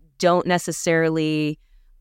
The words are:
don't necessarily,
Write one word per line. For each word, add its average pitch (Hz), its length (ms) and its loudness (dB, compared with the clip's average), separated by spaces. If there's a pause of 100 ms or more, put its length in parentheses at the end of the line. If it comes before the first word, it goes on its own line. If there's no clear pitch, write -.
(180)
don't 180 280 2
necessarily, 160 1120 0 (420)